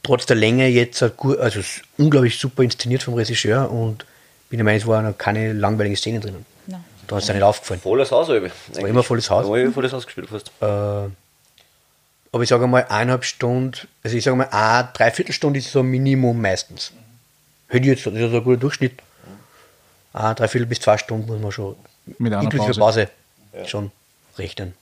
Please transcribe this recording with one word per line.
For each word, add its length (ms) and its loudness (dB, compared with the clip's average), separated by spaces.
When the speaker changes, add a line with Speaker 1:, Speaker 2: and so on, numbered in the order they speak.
Speaker 1:
trotz 240 0
der 80 4
Länge 320 4
jetzt 340 2
ein 160 2
gut, 220 0
also 200 -2
s-, 220 -10
unglaublich 400 4
super 240 -2
inszeniert 400 0
vom 140 -6
Regisseur 560 0
und 340 -4
bin 80 -4
der 60 2
Meinung, 160 4
es 60 -10
waren 180 2
noch 120 -4
keine 360 -2
langweiligen 440 0
Szenen 240 -4
drinnen. 240 -12
Speaker 2:
Nein. 160 -12
Speaker 1:
Da 80 -6
hat's 120 -2
ja 60 -2
nicht 80 0
aufgefallen. 400 2
Speaker 3:
Volles 300 2
Haus, 180 2
Albi. 220 0
Speaker 1:
Es 80 -10
war 80 -4
immer 140 4
volles 300 -2
Haus. 180 2
Speaker 3:
War 80 0
immer 160 2
volles 200 -2
Haus 120 -10
gespielt 240 -16
fast. 220 -12
Speaker 1:
Äh, 480 -2
aber 100 0
ich 60 -2
sage 180 4
mal, 220 4
eineinhalb 340 0
Stunden, 640 -4
also 140 -4
ich 60 -2
sage 120 2
mal, 160 0
eine 420 4
Dreiviertelstunde 680 0
ist 120 -10
so 80 2
ein 60 2
Minimum 560 2
meistens. 500 -4
Hätte 140 2
ich 40 4
jetzt, 180 2
das 80 -4
ist 80 -2
also 160 0
ein 60 0
guter 140 4
Durchschnitt. 420 -4
Eine 220 -2
Dreiviertel 320 -2
bis 140 -6
zwei 160 4
Stunden 340 -6
muss 100 -6
man 100 -6
schon, 240 -10
Speaker 4:
Mit 160 0
einer 100 0
Speaker 1:
inklusive 360 0
Speaker 4:
Pause. 280 4
Speaker 1:
Pause, 20 -14
Speaker 3:
Ja. 40 -12
Speaker 1:
schon 240 -8
rechnen. 440 -10